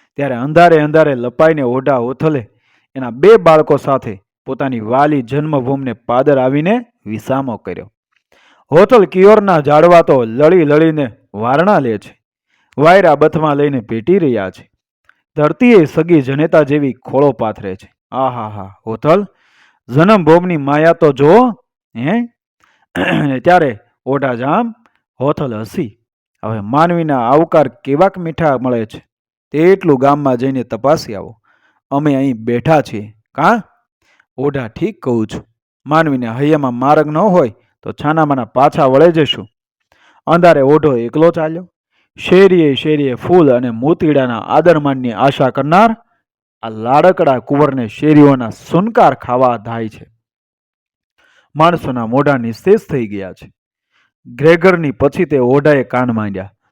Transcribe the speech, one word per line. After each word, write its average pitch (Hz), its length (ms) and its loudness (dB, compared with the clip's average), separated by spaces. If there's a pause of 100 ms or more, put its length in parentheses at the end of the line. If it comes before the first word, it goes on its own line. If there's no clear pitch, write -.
(160)
ત્યારે 139 180 -6
અંધારે 156 460 2
અંધારે 151 340 0
લપાઈને 139 480 0
ઓઢા 131 340 -2
હોથલે 127 540 -4 (440)
એના 131 160 -10
બે 190 260 6
બાળકો 156 400 2
સાથે 127 460 -6 (240)
પોતાની 131 340 -6
વાલી 147 420 0
જન્મભૂમને 135 680 -4
પાદર 131 460 0
આવીને 156 480 -2 (200)
વિસામો 120 500 -6
કર્યો. 92 360 -16 (800)
હોથલ 202 340 4
કિયોરના 196 560 4
ઝાડવા 160 420 4
તો 135 220 2
લળી 151 400 2
લળીને 151 520 0 (180)
વારણા 147 440 0
લે 117 200 -4
છે, - 240 -20 (560)
વાયરા 170 360 4
બથમાં 156 420 0
લઈને 143 240 -2
પેટી 113 380 -2
રહ્યા 113 320 -2
છે, - 200 -20 (680)
ધરતીએ 165 480 4
સગી 160 380 0
જનેતા 151 400 0
જેવી 139 300 -2
ખોળો 139 400 -2
પાથરે 104 440 -8
છે. - 180 -20 (160)
આહાહા, 113 640 -8 (120)
હોથલ, 151 400 -2 (640)
જન્મભૂમની 175 680 2
માયા 151 360 0
તો 160 200 0
જો, 175 380 4 (460)
હે? 196 300 -4 (680)
<clears throat> 147 500 -4
ત્યારે 160 340 0 (280)
ઓઢાજામ 139 680 -4 (460)
હોથલ 131 400 -4
હસી, 113 380 -10 (460)
"હવે 110 160 -8
માનવીના 151 600 -2
આવકાર 143 480 0
કેવાક 175 500 -2
મીઠા 160 400 -4
મળે 120 280 -4
છે, - 220 -20 (420)
તેટલું 165 480 0
ગામમાં 139 380 0
જઈને 131 280 -6
તપાસી 123 500 -4
આવો." 92 220 -16 (540)
અમે 143 240 -2
અહીં 135 220 -2
બેઠા 120 440 -2
છીએ. 107 340 -12 (200)
કાં? 196 280 -2 (760)
ઓઢા 135 320 -6
ઠીક - 340 -8
કહું 117 240 -2
છું. - 180 -14 (420)
માનવીને 139 440 -2
હૈયામાં 139 440 -2
માર્ગ 147 340 0
ન 151 100 -4
હોય 175 360 0 (280)
તો 107 100 -12
છાનામાના 147 520 -2
પાછા 143 420 0
વળે 143 260 4
જશું. 131 360 -4 (800)
અંધારે 165 340 4
ઓઢો 143 360 2
એકલો 147 340 0
ચાલ્યો. 165 420 -6 (460)
શેરીએ 175 560 2
શેરીએ 143 400 -4
ફૂલ 160 420 2
અને 123 140 -4
મોતીડાના 135 680 -2
આદરમાનની 143 760 0
આશા 131 380 0
કરનાર 185 460 0 (640)
આ 113 60 -12
લાડકડા 139 680 0
કુંવરને 135 500 -2
શેરીઓના 143 640 2
સુનકાર 185 640 0
ખાવા 123 420 -2
ધાય 113 320 -10
છે. - 180 -20 (1500)
માણસોના 147 500 0
મોઢા 139 300 0
નિસ્તેજ 120 420 -2 (120)
થઈ 123 160 -6
ગયા 95 260 -12
છે. - 200 -20 (760)
ગ્રેગરની 165 640 0
પછી 139 340 -2
તે 143 140 -2
ઓઢાએ 139 440 2
કાન 123 280 -4
માંડ્યા. 101 420 -8 (200)